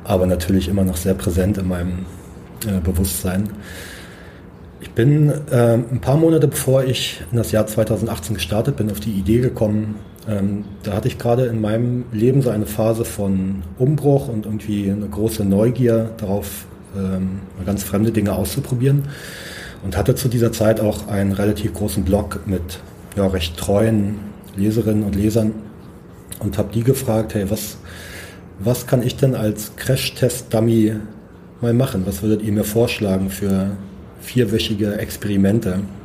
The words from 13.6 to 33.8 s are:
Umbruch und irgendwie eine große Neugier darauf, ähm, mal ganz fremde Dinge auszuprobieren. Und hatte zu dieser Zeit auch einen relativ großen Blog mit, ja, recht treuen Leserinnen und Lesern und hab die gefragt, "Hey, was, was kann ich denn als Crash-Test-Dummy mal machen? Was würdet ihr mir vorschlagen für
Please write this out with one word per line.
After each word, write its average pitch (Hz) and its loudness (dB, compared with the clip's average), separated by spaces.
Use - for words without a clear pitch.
Umbruch 139 4
und 107 -4
irgendwie 104 -2
eine 104 -2
große 110 -2
Neugier 113 4
darauf, 101 -4
ähm, 95 -2
mal 95 -6
ganz 101 -2
fremde 110 2
Dinge 101 2
auszuprobieren. 131 0
Und 95 -2
hatte 123 4
zu - 0
dieser 113 2
Zeit 107 4
auch 107 0
einen 101 0
relativ 104 0
großen 104 -2
Blog 101 0
mit, 90 -4
ja, 98 4
recht 92 -2
treuen 104 2
Leserinnen 107 2
und 98 0
Lesern 107 2
und 98 -4
hab 98 -2
die 113 0
gefragt, 113 0
"Hey, 98 0
was, - -4
was 123 0
kann 127 4
ich 127 -2
denn 131 4
als 107 -2
Crash-Test-Dummy 113 2
mal 117 2
machen? 120 2
Was 95 -4
würdet 107 2
ihr 107 0
mir 104 2
vorschlagen 101 2
für 98 0